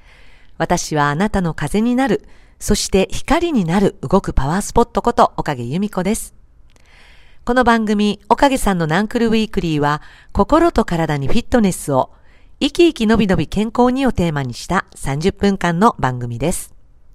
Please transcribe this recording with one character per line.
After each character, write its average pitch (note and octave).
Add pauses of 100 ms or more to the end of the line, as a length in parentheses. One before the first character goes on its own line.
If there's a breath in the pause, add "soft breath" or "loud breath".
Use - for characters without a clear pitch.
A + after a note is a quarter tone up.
(580 soft breath)
私 E3+
は C#3+
あ C#3+
な F#3
た G3+
の E3
風 D#3
に A#3+
な C4
る、 G#3 (320 soft breath)
そ -
し -
て F#3+
光 -
に A3
な E3
る G3
動 F#3
く F3
パ C3
ワ D#3+
ー G#3
ス -
ポ A#3
ッ A#3+
ト G3
こ A#3+
と、 -
お -
か D3
げ A#2+
由 C3
美 G#3
子 F#3
で G#3
す。 - (1120 soft breath)
こ A#3+
の B3+
番 A3+
組、 G#3 (100)
お -
か C#4+
げ C4
さ G3+
ん F3+
の E3
ナ E3
ン A3
ク B3
ル A3+
ウ A3
ィ A3
ー -
ク G3
リ D#3+
ー -
は、 D3 (300 loud breath)
心 E4
と A#3
体 D#3+
に C#3
フ -
ィ -
ッ A#3
ト B3
ネ G3
ス -
を、 B2+ (480 soft breath)
生 C#4
き D4 (160)
生 -
き A3
の A3+
び A3+
の F#3
び D#3+
健 G#3+
康 B3
に C4
を A#3
テ F3
ー D#3+
マ C#3+
に B2
し -
た F3+
三 C3+
十 F#3
分 G3+
間 F3
の A3+
番 B2+
組 A#2+
で C#3+
す。 - (400)